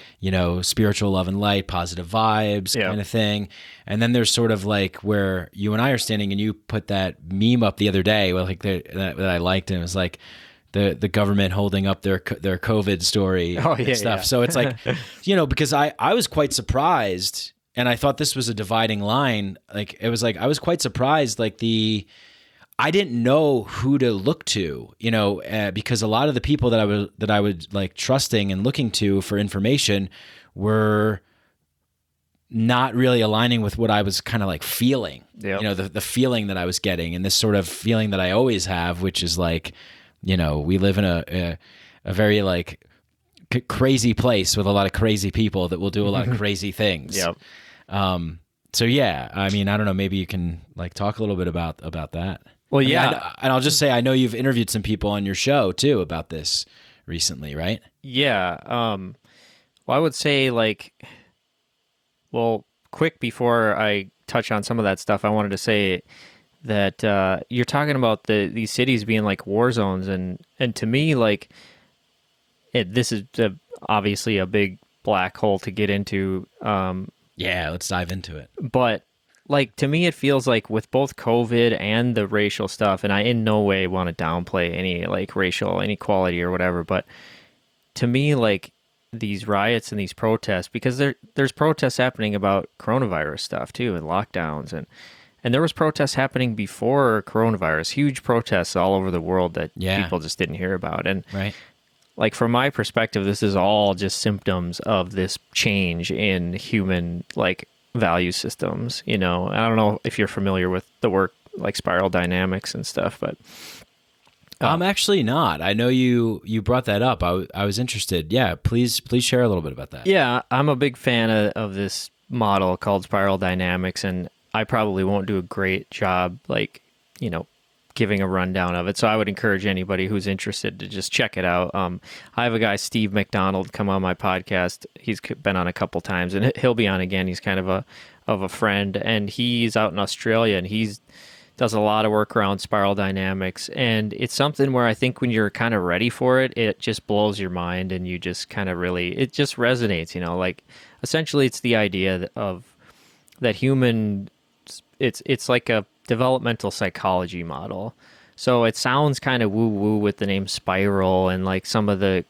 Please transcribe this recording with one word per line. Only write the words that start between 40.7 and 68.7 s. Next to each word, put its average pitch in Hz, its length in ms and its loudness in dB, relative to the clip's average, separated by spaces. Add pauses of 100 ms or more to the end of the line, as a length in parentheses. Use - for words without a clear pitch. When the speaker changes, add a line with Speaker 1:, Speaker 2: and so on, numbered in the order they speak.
Speaker 1:
live 95 200 2
in 101 60 2
a, 87 260 0
a, 87 280 -4 (460)
a 95 80 -4
very, 104 300 4
like, 90 380 -2 (720)
c-, 123 80 0
crazy 123 540 2
place 110 420 2
with 101 100 2
a 101 60 4
lot 98 140 4
of 90 60 -2
crazy 104 380 2
people 95 380 0
that 85 120 -4
will 98 100 -2
do 101 160 0
a 101 40 0
lot 98 160 0
of 123 100 0
Speaker 2:
<laughs> - 20 -2
Speaker 1:
crazy 101 340 -2
things. 92 440 -2
Speaker 2:
Yep. 87 200 -2 (520)
Speaker 1:
Um, 90 520 -2 (320)
so - 120 0
yeah, 110 480 0
I 98 180 -2
mean, 101 180 0
I 104 80 0
don't 107 100 0
know, 95 80 0
maybe 98 220 -2
you 92 100 -2
can, 87 340 -4 (140)
like, 87 200 -10
talk 104 240 -2
a 110 40 -2
little 104 140 -2
bit 90 120 -2
about, 82 340 -4
about 80 300 -10
that. 85 300 -6 (280)
Speaker 2:
Well, 139 100 2
Speaker 1:
I 135 40 4
mean, 135 80 2
Speaker 2:
yeah. 165 160 2
Speaker 1:
I - 40 0
kn-, - 100 -6 (160)
and 131 140 0
I'll 127 80 2
just 147 180 2
say, 143 120 4
I 120 100 4
know 131 120 2
you've 127 220 2
interviewed 120 360 0
some 107 120 -2
people 104 280 -2
on 101 140 -2
your 98 100 -2
show 127 380 2
too 131 280 2
about 80 300 -6
this - 360 -4 (400)
recently, 76 480 -6
right? 87 260 -4 (220)
Speaker 2:
Yeah. 123 640 0
Um, 110 500 -4 (720)
well, 127 100 0
I 147 40 2
would 160 140 0
say, 139 360 2
like, 110 420 0 (1400)
well, 117 340 -2 (280)
quick, - 260 -2
before 117 580 2
I 104 340 0 (180)
touch 113 240 -2
on 104 100 0
some 117 160 -2
of 110 60 2
that 95 160 0
stuff, 104 240 0
I 104 60 2
wanted 104 200 2
to 95 80 -2
say 101 440 0 (600)
that, 104 400 0
uh, 95 460 2
you're 120 160 0
talking 147 320 0
about 113 280 2
the, 104 220 2
these 110 240 -4